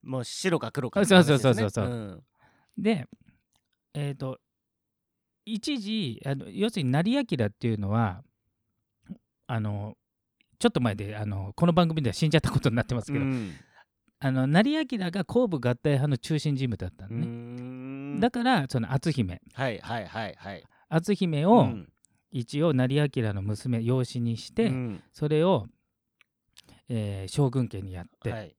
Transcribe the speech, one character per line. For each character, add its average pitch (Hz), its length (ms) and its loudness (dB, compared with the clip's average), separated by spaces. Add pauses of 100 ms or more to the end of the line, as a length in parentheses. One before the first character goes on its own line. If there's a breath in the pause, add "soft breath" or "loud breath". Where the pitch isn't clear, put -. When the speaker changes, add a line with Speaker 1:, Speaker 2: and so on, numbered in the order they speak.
Speaker 1:
も 131 180 -6
う 123 40 -6
白 170 360 -2
か 113 120 -8
黒 123 200 -4
か 196 100 2
っ 185 60 4
て 180 60 8
話 185 60 12
で 180 40 12
す 151 80 6
ね。 143 60 6
Speaker 2:
そ 127 140 6
う - 20 8
そ 110 120 2
う 101 40 0
そ 107 120 -2
う - 20 2
そ - 0 -
う - 20 2
そ 123 60 -2
う。 120 40 -6
Speaker 1:
う - 20 -6
ん。 101 260 -12 (540 soft breath)
Speaker 2:
で、 208 300 0 (880)
え 147 180 -4
ー 135 40 -6
と、 131 240 -8 (1040)
一 226 340 -4
時、 202 460 -4
あ 139 100 -2
の、 - 140 -10
要 208 200 -2
す - 80 -8
る 160 60 -2
に 127 80 2
成 165 200 2
明 277 100 2 (240)
っ 104 60 0
て - 160 -6
い 113 60 2
う 104 60 -2
の 98 120 -2
は、 107 320 0 (1200)
あ 117 120 -2
の、 104 360 -4 (640)
ち - 80 2
ょ - 20 8
っ - 20 -2
と 143 100 -2
前 110 140 2
で、 104 200 -8
あ 107 100 -6
の、 98 300 -6
こ 170 100 2
の 175 80 4
番 170 140 4
組 160 140 -2
で 123 80 2
は 90 40 -4
死 - 140 0
ん - 20 4
じ 156 80 4
ゃ - 20 8
っ - 20 -2
た - 80 0
こ - 100 2
と 135 100 2
に 113 60 0
な 120 80 2
っ - 20 -2
て 123 100 -4
ま 117 60 -2
す 143 100 -8
け 139 80 -2
ど、 139 60 0
Speaker 1:
う - 20 0
ん。 117 260 -4 (680 loud breath)
Speaker 2:
あ 135 120 0
の、 131 160 2
成 196 240 6
明 247 400 -2
が 190 140 -2
公 240 240 2
武 160 100 -2
合 123 160 2
体 - 160 -2
派 143 160 2
の 139 100 2
中 156 220 -2
心 147 160 0
人 131 140 -2
物 107 100 -4
だ 92 80 -6
っ 92 40 -8
た - 180 -16
の 110 80 -6
ね。 143 40 -2
Speaker 1:
う - 40 0
ー - 20 -4 (920)
ん。 - 40 -2
Speaker 2:
だ 240 100 2
か 240 120 -4
ら、 233 260 2
そ 131 100 -2
の 113 140 -2
篤 156 180 0
姫。 98 300 -2 (120)
Speaker 1:
は 131 160 -4
い 98 100 -6
は 113 200 -6
い 95 80 -10
は 107 200 -8
い - 100 -12
は 98 160 -12
い。 - 100 -14 (240 soft breath)
Speaker 2:
篤 170 280 0
姫 160 300 -2
を、 214 160 6
Speaker 1:
う - 20 6
ん。 107 260 -4 (420)
Speaker 2:
一 143 320 -4
応、 165 100 4
成 127 220 2
明 131 380 0
の 98 80 -4
娘、 113 420 -2
養 123 220 2
子 120 160 -6
に 117 160 -2
し - 160 -14
て、 226 140 2
Speaker 1:
う - 40 2
ん。 123 400 -6
Speaker 2:
そ - 160 -4
れ 151 160 4
を、 165 240 2 (1200 soft breath)
え 104 400 -4
ー、 - 40 -12
将 143 180 2
軍 123 180 -2
家 101 140 -10
に 95 100 -10
や 90 120 -10
っ - 20 -14 (160)
て、 110 100 -4
Speaker 1:
は 110 120 -8
い。 78 160 -20